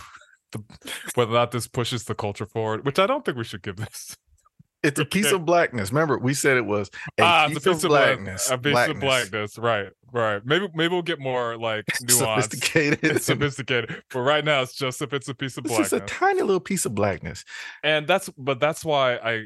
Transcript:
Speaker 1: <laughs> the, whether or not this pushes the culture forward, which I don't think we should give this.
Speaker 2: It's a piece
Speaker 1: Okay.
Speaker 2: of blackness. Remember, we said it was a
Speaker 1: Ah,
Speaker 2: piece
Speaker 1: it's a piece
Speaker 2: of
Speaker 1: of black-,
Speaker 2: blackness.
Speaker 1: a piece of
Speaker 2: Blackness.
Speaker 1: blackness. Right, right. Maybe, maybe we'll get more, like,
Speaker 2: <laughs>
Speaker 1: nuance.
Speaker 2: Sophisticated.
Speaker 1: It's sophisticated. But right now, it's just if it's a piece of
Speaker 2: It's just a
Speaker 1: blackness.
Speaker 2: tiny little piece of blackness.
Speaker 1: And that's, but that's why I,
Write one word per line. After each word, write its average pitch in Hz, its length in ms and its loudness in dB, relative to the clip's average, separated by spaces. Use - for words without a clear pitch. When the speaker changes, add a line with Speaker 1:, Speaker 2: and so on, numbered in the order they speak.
Speaker 1:
<laughs> - 300 -20
the, 113 100 -10
whether 117 160 2
or 117 40 2
not 120 160 4
this 120 160 -4
pushes 120 360 -4
the - 120 -6
culture 104 300 -6
forward, 110 400 -4
which 139 140 0
I 196 80 6
don't 269 180 0
think 147 120 -4
we 117 80 -4
should 104 180 -12
give 95 140 -8
this. - 380 -12
Speaker 2:
It's 147 160 0
a 156 60 0
piece 196 220 0
Speaker 1:
Okay. 202 80 4
Speaker 2:
of 175 100 -2
blackness. 147 480 2
Remember, 147 260 2
we 127 140 0
said 139 240 2
it 117 80 2
was 101 240 -2
a 170 60 6
Speaker 1:
Ah, 165 240 6
Speaker 2:
piece 147 80 -2
Speaker 1:
it's 151 100 -4
a 190 40 4
piece 175 100 4
Speaker 2:
of 175 60 -2
Speaker 1:
of 175 60 2
black-, 135 260 6
Speaker 2:
blackness. 95 340 -6
Speaker 1:
a 127 60 0
piece 131 140 0
of 117 280 2
Speaker 2:
Blackness. - 0 -
Speaker 1:
blackness. 107 580 0
Right, 110 300 0
right. 110 340 0
Maybe, 170 300 0
maybe 165 180 0
we'll 180 80 0
get 165 200 -4
more, 123 360 -2
like, 110 300 -2
Speaker 2:
<laughs> - 140 -4
Speaker 1:
nuance. 120 420 2
Speaker 2:
Sophisticated. 147 580 0
Speaker 1:
It's 156 240 2
sophisticated. 131 840 -2
But 131 80 -4
right 147 240 4
now, 147 180 2
it's 127 140 -4
just 127 260 -4
if 143 120 -6
it's 143 160 -4
a 139 40 -4
piece 131 240 -6
of 139 80 -10
Speaker 2:
It's 113 120 0
just 302 160 2
a - 60 2
Speaker 1:
blackness. - 200 -8
Speaker 2:
tiny 381 220 4
little 190 180 2
piece 180 260 -2
of 123 80 -4
blackness. 92 520 -2
Speaker 1:
And 151 240 2
that's, 180 220 2
but 135 220 -2
that's 151 240 0
why 135 320 2
I, 113 300 -2